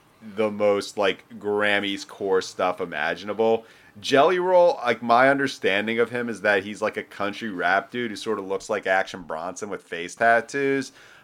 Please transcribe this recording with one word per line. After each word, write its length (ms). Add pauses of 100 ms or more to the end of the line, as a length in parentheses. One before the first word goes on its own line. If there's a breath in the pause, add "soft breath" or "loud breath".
(360)
the 160
most, 460
like, 280 (140)
Grammys 680
core 340
stuff 380
imaginable. 840 (340 soft breath)
Jelly 380
Roll, 460
like, 180
my 280
understanding 680
of 140
him 180
is 120
that 220
he's, 200
like, 140
a 60
country 460
rap 400
dude 220
who 40
sort 220
of 80
looks 240
like 160
Action 380
Bronson 460
with 120
face 320
tattoos. 800 (320 soft breath)